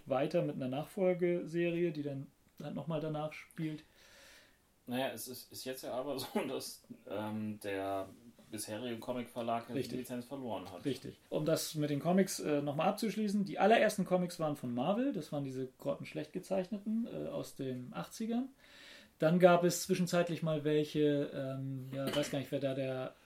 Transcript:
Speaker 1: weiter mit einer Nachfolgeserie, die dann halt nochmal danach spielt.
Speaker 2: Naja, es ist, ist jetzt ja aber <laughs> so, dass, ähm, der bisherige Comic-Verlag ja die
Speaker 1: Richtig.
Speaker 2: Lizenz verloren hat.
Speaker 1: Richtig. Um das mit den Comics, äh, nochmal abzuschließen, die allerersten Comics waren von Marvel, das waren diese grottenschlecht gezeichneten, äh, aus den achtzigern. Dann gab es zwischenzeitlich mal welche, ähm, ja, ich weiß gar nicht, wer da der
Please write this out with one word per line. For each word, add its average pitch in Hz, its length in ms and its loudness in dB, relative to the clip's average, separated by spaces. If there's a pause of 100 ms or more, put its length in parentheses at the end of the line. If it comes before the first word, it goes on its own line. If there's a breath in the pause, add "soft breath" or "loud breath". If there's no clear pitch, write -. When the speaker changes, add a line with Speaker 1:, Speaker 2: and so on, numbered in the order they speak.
Speaker 1:
weiter 156 340 2
mit 147 140 -2
einer 135 120 -4
Nachfolgeserie, 175 1200 0
die 151 120 -4
dann 139 240 -6 (340)
halt 147 140 -8
nochmal 151 260 -2
danach 151 320 -4
spielt. 156 500 -6 (1000 loud breath)
Speaker 2:
Naja, 127 280 -2
es 113 140 -10
ist, - 240 -14
ist - 140 -12
jetzt 131 180 -6
ja 131 100 -6
aber 131 260 -2
<laughs> - 0 -
so, - 80 -6 (200)
dass, 131 360 -6 (260)
ähm, 107 540 -4
der 98 440 -2 (420)
bisherige 110 500 -6
Comic-Verlag 117 680 -4
ja 147 60 -8
die 143 60 -2
Speaker 1:
Richtig. 127 200 -4
Speaker 2:
Lizenz 123 260 -6
verloren 107 460 -8
hat. 87 140 -10
Speaker 1:
Richtig. 131 340 -4 (100)
Um - 160 0
das 160 300 0
mit 147 140 0
den 143 100 0
Comics, 185 400 4
äh, 147 220 2
nochmal 147 260 0
abzuschließen, 208 560 0
die - 160 -4
allerersten 208 460 6
Comics 180 340 2
waren 151 160 0
von 127 180 -6
Marvel, 202 380 2
das 156 220 -6
waren 143 100 -2
diese 131 240 -4 (120)
grottenschlecht 147 520 -6
gezeichneten, 202 840 -2
äh, 151 140 -4
aus - 280 -6
den 131 380 -6
achtzigern. 226 540 -2 (720 loud breath)
Dann 165 200 6
gab 175 240 10
es 175 180 4
zwischenzeitlich 175 600 2
mal 156 200 0
welche, 151 680 2
ähm, 135 600 -4
ja, 135 140 -2
ich - 80 -2
weiß 147 140 0
gar 151 100 -2
nicht, 123 120 -6
wer 143 80 0
da 135 160 0
der 131 400 -2 (100)